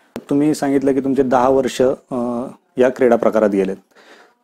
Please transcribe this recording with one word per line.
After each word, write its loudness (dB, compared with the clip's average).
तुम्ही 0
सांगितलं 0
की -2
तुमचे 0
दहा 2
वर्ष, 0
अ, -2
या 4
क्रीडा 4
प्रकारात 2
गेलेत, -2